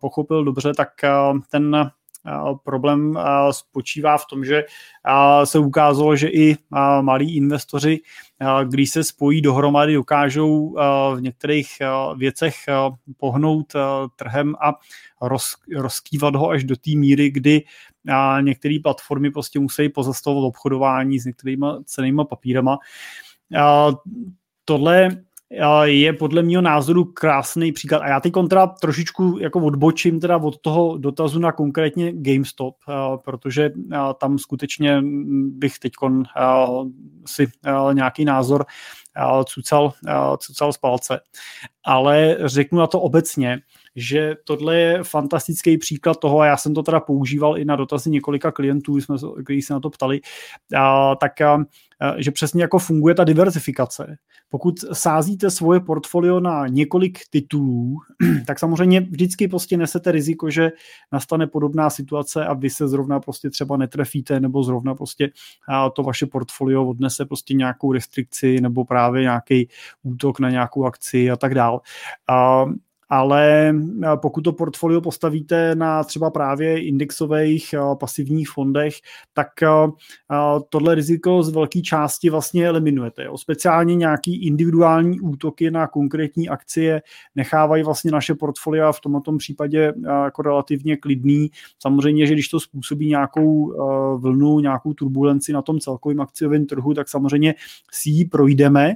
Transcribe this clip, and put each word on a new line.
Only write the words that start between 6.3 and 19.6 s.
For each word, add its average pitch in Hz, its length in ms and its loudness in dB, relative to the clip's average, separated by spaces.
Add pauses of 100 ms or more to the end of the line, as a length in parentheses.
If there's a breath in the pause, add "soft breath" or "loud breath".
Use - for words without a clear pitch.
eh, 139 480 0
malí 139 340 0
investoři, 147 640 0 (420 loud breath)
eh, 135 240 2
když 135 240 0
se 160 140 -2
spojí 147 380 0
dohromady, 143 520 4
dokážou, 151 840 0
eh, 139 380 2
v 123 60 -8
některých, 143 600 -4
eh, 135 60 -2 (300)
věcech, 135 380 -2 (120)
eh, 143 60 -2 (440)
pohnout, 147 580 -2
eh, 147 40 -2 (360)
trhem 143 460 -4
a 147 120 0 (480 loud breath)
roz-, 123 360 -4 (180)
rozkývat 139 600 -2
ho 156 140 0
až 147 140 -2
do 135 120 -2
té 156 200 -6
míry, 143 340 4
kdy, 143 340 2 (460 loud breath)
eh, 135 320 2
některé 139 420 0
platformy 143 480 -2
prostě 147 280 -6
musí 143 300 0